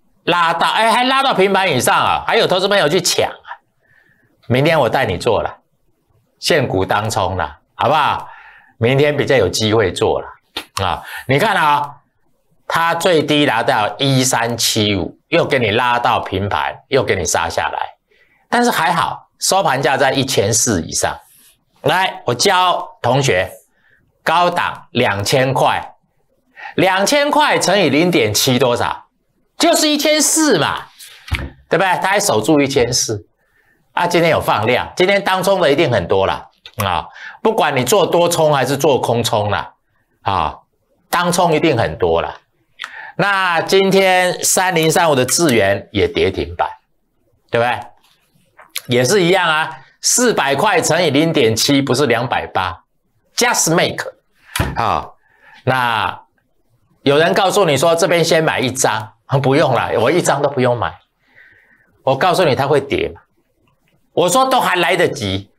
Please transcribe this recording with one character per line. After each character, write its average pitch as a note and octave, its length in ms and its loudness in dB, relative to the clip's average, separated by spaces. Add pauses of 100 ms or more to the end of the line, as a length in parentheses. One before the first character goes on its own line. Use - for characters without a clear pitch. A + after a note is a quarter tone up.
(240)
拉 E3+ 280 0
到， E3+ 160 0
哎， A3 240 2
还 B3 120 2
拉 C4 180 0
到 C4 100 0
平 F#3+ 180 2
盘 F#3+ 200 2
以 B2+ 100 0
上 G3 160 2
啊， G2 300 0
还 F#3+ 100 0
有 G#3 100 2
投 F#3 140 0
资 G3 80 -2
朋 G3+ 80 2
友 E3+ 100 2
去 E3 140 2
抢 - 300 -2
啊。 - 180 -20 (1000)
明 B2 140 2
天 D#3+ 160 2
我 A#2+ 100 2
带 C3+ 180 0
你 F#2 100 -4
做 F#2 260 0
了， - 180 -8 (760)
现 D3 280 0
股 F#2+ 180 -2
当 G#2 240 -2
冲 F#2+ 280 -2
了， D2+ 220 -8 (160)
好 G#2+ 140 0
不 C#3 60 2
好？ C3 340 -2 (500)
明 B2+ 200 2
天 D3 180 2
比 B2 80 0
较 C3 120 2
有 G2 120 4
机 G#2+ 240 -2
会 G#2 200 2
做 D#2 280 0
了 - 60 -14 (580)
啊。 E2 200 -4 (240)
你 C3+ 100 2
看 G3+ 160 0
啊， D3 420 0 (680)
它 E3 280 0
最 E3+ 280 2
低 D3 220 2
拿 A#2 180 0
到 A2 360 0
一 C3+ 260 2
三 A#2+ 320 -2
七 G#2 400 0
五， - 320 -6
又 D#3+ 160 2
给 C#3 140 0
你 A2+ 120 0
拉 A#2+ 280 0
到 A#2+ 200 0
平 F#2+ 300 -4
盘， C#2 260 -2 (140)
又 B2 160 2
给 G#2+ 100 0
你 F#2 100 -4
杀 E2+ 240 -2
下 E2 200 -4
来。 - 100 -8 (680)
但 A#3+ 160 0
是 A#3+ 60 2
还 E3 220 -2
好， - 360 -4 (100)
收 F#3+ 240 0
盘 C3+ 180 0
价 C#3+ 160 0
在 C3+ 160 2
一 - 120 0
千 A2 280 0
四 G2 300 0
以 - 100 -10
上。 D2+ 240 -4 (640)
来， F3+ 420 -2
我 B2 100 -2
教 F3+ 640 0
同 C3 220 0
学， F#2 300 0 (720)
高 F3 260 2
档 B2 400 -6
两 G#2 320 0
千 C3 320 0
块， A2+ 400 -2 (800)
两 F#3 320 0
千 C#4+ 240 0
块 C#4+ 280 2
乘 F#3 200 0
以 F3 100 2
零 D#3 220 2
点 A2+ 240 0
七 B2 240 0
多 B2 180 2
少？ - 300 -6 (500)
就 D#4+ 200 2
是 D4+ 120 0
一 D4+ 80 0
千 D4+ 240 0
四 D4 380 2
嘛， A2 280 -2 (840)
对 E3 100 0
不 F#3+ 60 2
对？ - 20 0 (160)
它 F#3 60 -2
还 G3+ 100 0
守 A#2+ 220 0
住 D3 200 2
一 C#3+ 60 2
千 B2+ 260 0
四 A2 320 -4 (680)
啊， F3 160 -2
今 F3 120 2
天 E3 120 2
有 F#2+ 80 0
放 A2+ 260 -2
量， A#2+ 300 -2
今 F3+ 100 2
天 G3+ 160 0
当 F#3+ 180 -2
冲 F#3+ 200 0
的 D#3 100 2
一 C#3+ 60 2
定 D#3 120 2
很 G2 200 -2
多 F#2+ 180 2
啦 D#2+ 220 -6 (360)
啊！ E2+ 220 -2 (360)
不 A3 120 2
管 D#3 220 0
你 B2+ 80 0
做 F#3+ 220 2
多 E3+ 220 2
冲 E3 240 2
还 C3+ 120 2
是 C3+ 120 -2
做 C#3 220 2
空 A#2+ 240 -2
冲 G#2 280 -2
啦， F2+ 240 -6 (480)
啊， F2+ 360 -2 (520)
当 F3 200 0
冲 F3 220 2
一 D3+ 80 0
定 D3+ 160 2
很 D#2+ 220 -4
多 E2 240 0
啦。 D#2 120 -8 (840)
那 F#3+ 440 0
今 F#3+ 300 2
天 F#3 520 2
三 F#3 320 0
零 D#3+ 160 2
三 E3+ 200 2
五 D3 40 4
的 B2+ 120 2
智 D#3+ 280 0
原 G2+ 380 0
也 F#2 160 0
跌 E2+ 220 0
停 E2+ 260 -8
板， D#2 140 -4 (800)
对 A#2 100 0
不 A#2 60 0
对？ A#2 140 -4 (1080)
也 B2 180 2
是 F#3 180 2
一 E3 60 2
样 F3+ 180 2
啊， D#3 320 -2 (220)
四 A#3+ 320 0
百 C#3 220 0
块 D#3+ 260 2
乘 E3 220 0
以 D#3+ 80 2
零 D3+ 200 2
点 A#2+ 240 2
七 C#3 280 2
不 B2+ 120 0
是 C#3 120 2
两 A#2 200 0
百 E2+ 200 -4
八 F#2 380 -6 (520)
，just A#3 380 0
make。 E3 280 -2 (720)
好， G2+ 420 -4 (480)
那 A#2 580 -2 (800)
有 C#3 160 4
人 F3 160 2
告 G3 160 2
诉 F#3+ 160 2
你 D3 100 2
说 E3 180 4
这 F3 140 2
边 E3+ 160 2
先 D#3+ 180 2
买 A2+ 180 0
一 B2 100 -2
张， A2 420 -2 (300)
不 C3+ 120 2
用 D3 200 2
啦， G2 160 -2 (100)
我 A#2+ 100 2
一 E3 120 2
张 C#3+ 180 0
都 C#3+ 80 0
不 C3+ 120 -4
用 B2 180 2
买。 F2 160 -4 (1080)
我 C3 120 2
告 F3+ 160 0
诉 F3+ 120 2
你 C#3 100 2
它 C3+ 120 -2
会 C#3 140 2
跌 E2 300 -4
嘛， - 100 -20 (920)
我 F3 160 0
说 C4 180 2
都 - 140 2
还 F#3 160 0
来 F3 200 0
得 E3 120 2
及， G2 500 -6